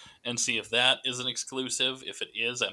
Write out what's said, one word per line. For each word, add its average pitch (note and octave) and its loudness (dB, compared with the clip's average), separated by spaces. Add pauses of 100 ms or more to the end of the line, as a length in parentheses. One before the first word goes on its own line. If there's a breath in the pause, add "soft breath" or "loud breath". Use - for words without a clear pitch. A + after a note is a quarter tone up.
(240 soft breath)
and A#2+ 0
see A#2+ 2
if G#2 -4
that B2+ 6
is B2+ -2
an B2+ -4
exclusive. C3 -2
If - -8
it - -6
is, A#2+ -2
I G2 2